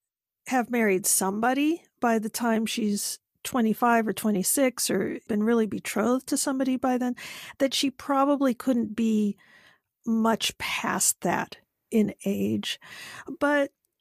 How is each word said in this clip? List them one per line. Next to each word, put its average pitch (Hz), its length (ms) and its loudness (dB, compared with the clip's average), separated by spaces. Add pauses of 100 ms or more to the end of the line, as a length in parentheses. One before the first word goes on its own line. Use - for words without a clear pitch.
(480)
have 240 220 0
married 208 360 2
somebody 254 760 0 (160)
by 226 200 2
the 214 100 -4
time 226 380 0
she's 208 540 -2 (220)
twenty-five 233 640 2
or 214 60 0
twenty-six 220 760 0
or 208 280 -2 (100)
been 214 160 0
really 226 220 4
betrothed 226 600 -2
to 294 100 -2
somebody 262 400 0
by 254 220 0
then, 247 180 -2 (400)
that 269 160 2
she 277 180 0
probably 277 640 2
couldn't 226 420 -2
be 214 440 2 (680)
much 226 540 0
past - 640 -2
that - 340 -2 (340)
in 208 240 2 (100)
age. 202 560 -2 (580)
But 285 320 0 (300)